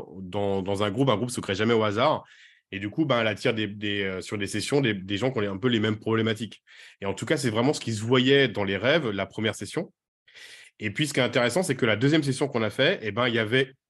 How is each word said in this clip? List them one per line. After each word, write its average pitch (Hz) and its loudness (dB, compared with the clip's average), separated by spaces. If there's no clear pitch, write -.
dans, 98 -2
dans 98 -2
un 104 0
groupe, 131 2
un 107 4
groupe 120 -4
se 104 -6
crée 98 -2
jamais 110 2
au 110 4
hasard. 110 2
Et 98 -8
du 101 -6
coup, 160 0
bah, 123 2
elle 110 2
attire 110 0
des, 107 -2
des, 101 -4
euh, 92 -4
sur 104 -8
des 101 -4
sessions 107 -2
des, 117 2
des 98 -6
gens 123 0
qui 123 -4
ont - -2
les, 101 -2
un 98 -6
peu 120 0
les 117 2
mêmes 110 0
problématiques. 110 -2
Et 98 -6
en 95 -4
tout - -6
cas, 156 0
c'est 131 0
vraiment 117 2
ce 143 -4
qui - -6
se 107 -4
voyait 131 4
dans 101 -2
les 98 -2
rêves, 131 2
la 98 -2
première 107 -2
session. 156 -8
Et 107 -4
puis, 147 -2
ce 139 -6
qui - 0
est 127 6
intéressant, 123 2
c'est 151 0
que 131 0
la 107 4
deuxième 147 4
session 139 0
qu'on 117 -2
a 107 0
fait, 147 2
eh 107 -6
ben, 120 0
il 120 0
y 113 2
avait 127 2